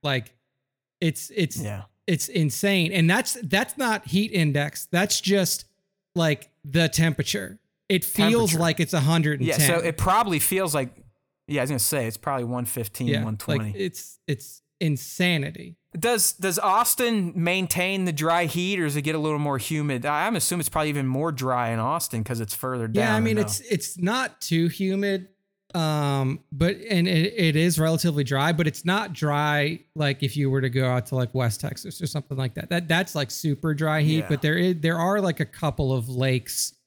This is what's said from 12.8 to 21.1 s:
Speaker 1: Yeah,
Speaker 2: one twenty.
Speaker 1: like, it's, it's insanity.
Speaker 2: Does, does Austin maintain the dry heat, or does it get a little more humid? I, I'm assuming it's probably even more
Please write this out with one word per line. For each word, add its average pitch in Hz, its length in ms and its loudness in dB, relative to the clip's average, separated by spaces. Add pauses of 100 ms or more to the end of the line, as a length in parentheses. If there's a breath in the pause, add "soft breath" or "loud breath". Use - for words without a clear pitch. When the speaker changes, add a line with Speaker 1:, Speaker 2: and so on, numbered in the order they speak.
Speaker 1:
Yeah, 110 160 2
Speaker 2:
one 110 140 -4
twenty. 110 300 -2
Speaker 1:
like, 104 100 -6
it's, - 500 -8
it's - 340 -8 (200)
insanity. 160 960 -2 (220)
Speaker 2:
Does, 226 340 2
does 185 240 -2
Austin 208 800 2
maintain 185 680 0
the 175 80 0
dry 165 320 2
heat, 180 340 0
or 170 40 2
does 147 120 0
it 147 60 -2
get 151 120 -2
a 160 60 -2
little 151 200 0
more 143 180 0
humid? 147 480 -2
I, 147 200 0
I'm 220 120 0
assuming 175 240 -2
it's - 80 -2
probably 156 180 0
even 143 180 0
more 143 280 0